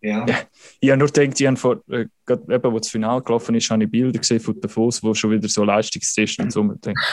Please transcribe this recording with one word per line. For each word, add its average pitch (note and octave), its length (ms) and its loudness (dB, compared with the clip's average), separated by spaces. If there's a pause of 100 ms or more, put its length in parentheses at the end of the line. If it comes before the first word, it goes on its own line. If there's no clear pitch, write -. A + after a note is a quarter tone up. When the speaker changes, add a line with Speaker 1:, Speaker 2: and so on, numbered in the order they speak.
Speaker 1:
ja. G#2+ 260 -2
Speaker 2:
Ja, - 80 2 (460)
ich C3+ 80 6
habe C#3 100 6
nur D3 80 4
gedacht, C#3 320 2
ich C3+ 80 2
habe C3 80 2
vor, B2 220 0 (120)
äh, A#2 180 -4 (180)
gerade A#2+ 280 -2
eben, B2 200 2
wo A2 60 0
das A2 100 -6
Finale A#2 320 -2
gelaufen A#2 340 0
ist, A2+ 140 0
habe A2 140 2
ich G#2+ 60 0
Bilder A#2 300 0
gesehen A2+ 220 0
von A2 180 -4
Davos, A2+ 420 -2
wo A2 120 0
schon G#2+ 180 0
wieder G#2+ 160 0
so G#2 160 0
Leistungstests G#2 760 0
und - 120 -2
so. G#2+ 100 -2
Und G2+ 240 -2
denke, G#2 140 -6 (140)